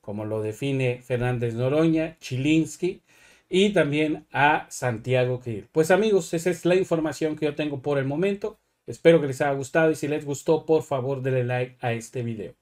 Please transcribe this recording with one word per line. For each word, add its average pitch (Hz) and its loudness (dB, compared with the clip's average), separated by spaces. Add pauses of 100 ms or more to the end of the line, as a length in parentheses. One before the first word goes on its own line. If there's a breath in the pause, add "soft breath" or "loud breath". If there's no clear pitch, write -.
como 104 -10
lo 107 -4
define 127 -2
Fernández 123 -2
Noroña, 160 0
Chilinsky, 156 -2 (520 soft breath)
y 196 4
también 151 0
a 147 2
Santiago 123 -2
Krill. 110 -10
Pues 160 2
amigos, 190 2
esa 165 -2
es 170 -4
la 175 4
información 160 0
que 156 -6
yo 147 -2
tengo 143 -6
por 143 0
el 135 -2
momento. 196 -4 (280)
Espero 165 6
que 147 -2
les 135 -2
haya 143 2
gustado 147 2
y 156 2
si 147 -6
les 151 -4
gustó, 156 -2
por 160 2
favor, 135 -4
denle 131 0
like 123 -4
a 123 -2
este 117 -8
video. 107 -8